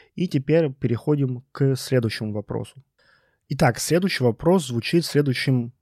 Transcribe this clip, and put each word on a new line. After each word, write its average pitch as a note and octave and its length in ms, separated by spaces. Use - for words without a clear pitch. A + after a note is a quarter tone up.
И F3 140
теперь D3+ 440
переходим B2+ 800
к C3+ 240
следующему A2+ 560
вопросу. G#2 440
Итак, C#3 300
следующий F3 440
вопрос D#3 440
звучит B2 380
следующим C3 760